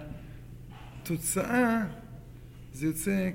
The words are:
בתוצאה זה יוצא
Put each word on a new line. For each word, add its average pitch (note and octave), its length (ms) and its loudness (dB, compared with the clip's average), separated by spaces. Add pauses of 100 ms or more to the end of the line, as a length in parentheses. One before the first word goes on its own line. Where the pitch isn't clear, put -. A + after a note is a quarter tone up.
(1040)
בתוצאה A3+ 840 4 (880)
זה C3+ 120 -2
יוצא F#3 500 4